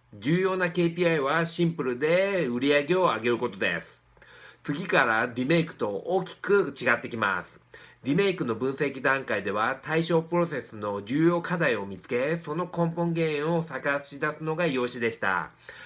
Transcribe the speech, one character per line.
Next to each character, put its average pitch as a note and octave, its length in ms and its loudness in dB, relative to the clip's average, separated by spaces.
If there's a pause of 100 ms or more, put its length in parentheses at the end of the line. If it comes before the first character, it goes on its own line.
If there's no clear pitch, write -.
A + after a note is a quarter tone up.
(140)
重 C#3+ 280 2
要 F#3+ 160 0
な F3+ 140 0
ケ E3+ 160 2
ー E3 80 0
ピ F3 80 0
ー E3+ 80 4
ア - 20 2
イ D#3+ 80 2
は D#3 240 2
シ E3+ 180 0
ン E3+ 100 4
プ D#3 100 -4
ル B2 160 0
で F3 480 2
売 A#2+ 140 -2
り C#3+ 100 2
上 D3 120 4
げ D#3 120 2
を F#3 80 4
上 B2+ 160 2
げ A2+ 100 0
る A#2+ 80 4
こ A#2+ 100 -2
と G2 100 -6
で F2+ 240 0
す。 - 220 -20 (600)
次 D3+ 240 -4
か D3+ 180 4
ら A#2 220 2
デ B2 160 -4
ィ B2+ 40 -2
メ E3 120 4
イ D#3+ 60 2
ク E3 100 -14
と A2 140 -2
大 F3 340 -2
き - 120 -10
く F#3 420 2
違 B2 180 2
っ A#2 40 -8
て B2 80 -8
き A#2 80 -8
ま G2 300 0
す。 - 160 -20 (400)
デ B2+ 120 -2
ィ - 20 2
メ G3 140 2
イ F3+ 60 -2
ク D#3 100 -4
の A#2 100 -2
分 B2+ 200 -2
析 C3+ 260 -4
段 C3+ 240 0
階 G#2 180 -2
で G2 80 -2
は A2+ 300 0
対 D#3+ 220 0
象 E3 180 2
プ E3 160 -2
ロ F3 100 2
セ D3 140 -4
ス - 160 -16
の G2+ 240 -4
重 C#3 260 2
要 E3+ 140 2
課 F3 160 -4
題 D3 180 2
を G2+ 100 -4
見 G2 120 -10
つ - 100 -18
け、 C3+ 300 -2
そ D3+ 180 -8
の F3 80 -2
根 E3 320 0
本 E3+ 180 0
原 E3 140 0
因 D3+ 260 0
を E3 80 0
探 C#3+ 440 -4
し C#3 160 -10
出 D3+ 100 0
す D3+ 100 -12
の D#3 140 -4
が E3+ 120 0
要 B2+ 160 0
旨 B2 180 -4
で A2+ 100 2
し A2 60 -10
た。 F#2 320 0 (360)